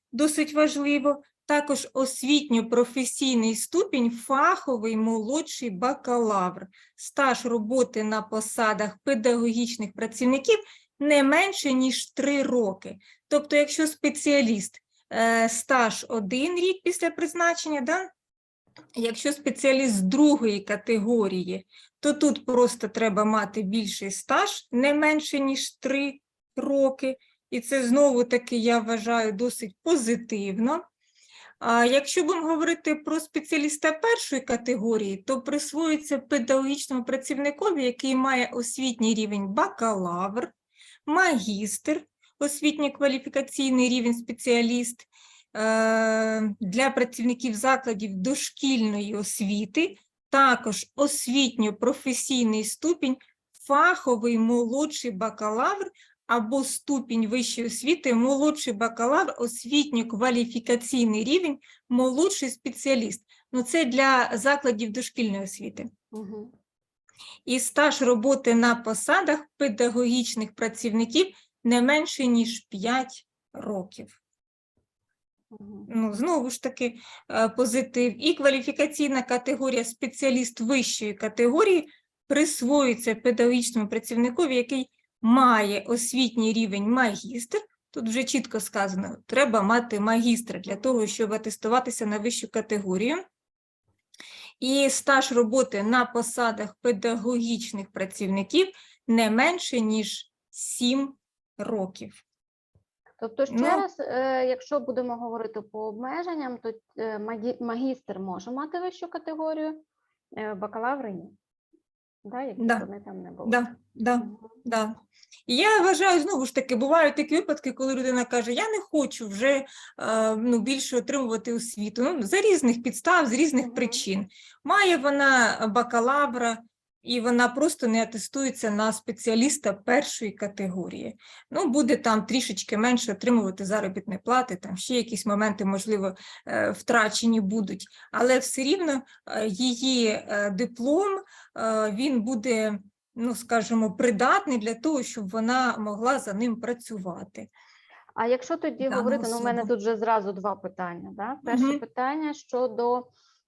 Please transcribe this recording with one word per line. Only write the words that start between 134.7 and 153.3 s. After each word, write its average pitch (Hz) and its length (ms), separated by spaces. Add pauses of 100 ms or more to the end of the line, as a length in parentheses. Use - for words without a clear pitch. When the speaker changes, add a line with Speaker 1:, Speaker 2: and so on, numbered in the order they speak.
Speaker 1:
ще 254 180
якісь 233 320
моменти, 208 380
можливо, 196 500 (320)
е, 214 240
втрачені 220 680
будуть. 196 460 (260)
Але 247 260
все 262 240
рівно, 294 400 (240)
е, 220 200
її, 240 640
е, 208 420
диплом, 269 680 (380)
е, 220 340
він 247 320
буде, 220 560 (360)
ну, 233 200
скажімо, 220 580
придатний 254 640
для 226 160
того, 285 280
щоб 202 280
вона 233 480
могла 220 400
за 220 140
ним 226 280
працювати. 196 880 (640)
Speaker 2:
А 226 120
якщо 254 300
тоді 269 280
Speaker 1:
Дана 262 120
Speaker 2:
говорити, 226 340
ну, 233 80
в 240 60
мене 233 180
Speaker 1:
особа. 226 120
Speaker 2:
тут 202 80
вже 226 140
зразу 214 360
два 190 240
питання, 180 560
да? 214 320
Перше 247 200
Speaker 1:
Мгм. 285 140
Speaker 2:
питання 294 560
щодо, 247 720 (400)